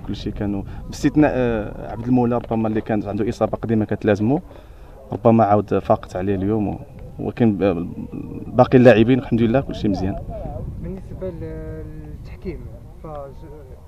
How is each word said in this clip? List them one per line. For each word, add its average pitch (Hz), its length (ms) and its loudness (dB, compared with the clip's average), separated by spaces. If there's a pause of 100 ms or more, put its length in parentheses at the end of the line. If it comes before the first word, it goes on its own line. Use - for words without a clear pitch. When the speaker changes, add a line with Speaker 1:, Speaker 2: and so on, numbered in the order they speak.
Speaker 1:
كلشي 104 240 -6
كانوا 101 320 -4 (240)
باستثناء، 147 480 2
آه، 117 560 -2
عبد 113 140 -10
المولى 123 320 4
ربما 113 300 -2
اللي 107 140 -2
كانت 104 260 -2
عنده 104 220 -2
اصابه 107 280 0
قديمه 107 280 0
كتلازمه، 107 560 0 (680)
ربما 113 320 6
عاود 101 360 2
فاقت - 360 -2
عليه 95 200 -2
اليوم، 101 320 0
و-، - 120 -6 (400)
ولكن 104 380 2
ب-، 87 320 0 (580)
باقي 127 300 6
اللاعبين 120 420 8
الحمد 117 220 0
لله 120 200 4
كلشي - 260 -4
مزيان. 95 280 -2 (680)
Speaker 2:
بالنسبه 190 460 -10
للتحكيم، 156 1300 -12 (440)
فج-، 147 440 -14 (400)